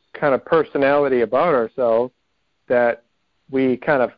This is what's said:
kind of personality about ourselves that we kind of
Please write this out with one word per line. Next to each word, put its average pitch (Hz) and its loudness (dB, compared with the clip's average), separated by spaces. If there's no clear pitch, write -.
kind 143 -2
of - -4
personality 143 0
about 139 0
ourselves 120 -2
that 120 0
we 131 0
kind 135 -2
of 117 -2